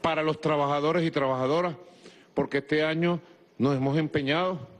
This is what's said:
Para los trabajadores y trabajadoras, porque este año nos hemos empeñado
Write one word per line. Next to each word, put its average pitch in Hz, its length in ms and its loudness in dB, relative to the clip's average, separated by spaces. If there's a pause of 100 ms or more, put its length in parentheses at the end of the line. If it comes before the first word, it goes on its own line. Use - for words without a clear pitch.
Para 160 200 0
los 156 200 -2
trabajadores 147 640 0
y 160 60 0
trabajadoras, 139 640 0 (560)
porque 139 240 -2
este 151 260 0
año 165 380 0 (360)
nos 135 200 2
hemos 139 200 0
empeñado 156 720 -2 (120)